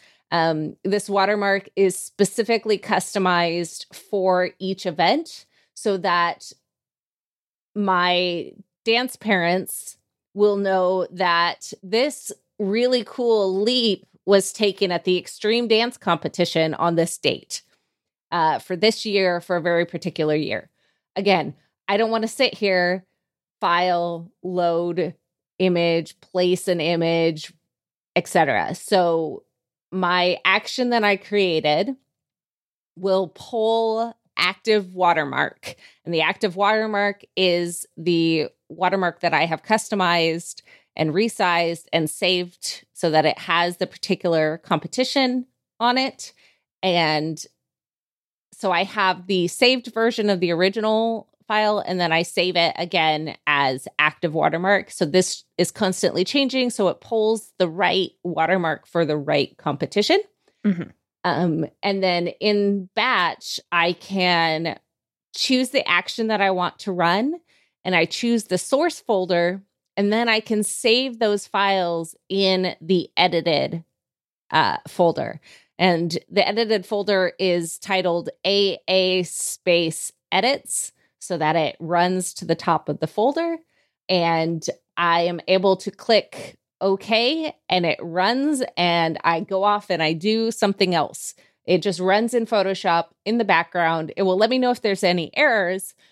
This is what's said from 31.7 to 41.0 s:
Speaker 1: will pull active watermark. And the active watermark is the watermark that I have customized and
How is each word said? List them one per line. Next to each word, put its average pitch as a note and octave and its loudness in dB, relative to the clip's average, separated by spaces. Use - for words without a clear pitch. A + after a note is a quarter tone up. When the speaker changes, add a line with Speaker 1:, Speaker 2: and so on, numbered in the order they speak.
Speaker 1:
will F#3+ 0
pull A3+ -2
active G3 0
watermark. D#3 0
And E3+ -6
the D#3+ 2
active F3 -2
watermark G3+ 0
is F3 0
the E3 0
watermark F3+ -2
that E3 0
I D#3 2
have D#3+ -4
customized F3 0
and D#3 -2